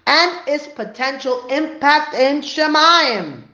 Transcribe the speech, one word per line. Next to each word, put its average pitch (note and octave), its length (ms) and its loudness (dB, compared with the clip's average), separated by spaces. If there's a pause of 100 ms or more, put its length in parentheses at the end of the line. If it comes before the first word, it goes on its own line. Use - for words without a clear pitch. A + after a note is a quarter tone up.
and E4+ 260 2 (160)
its C#4+ 200 -4
potential B3+ 840 -6
impact D4+ 640 0
in C#4 280 2
Shemaim. D4 1000 2 (100)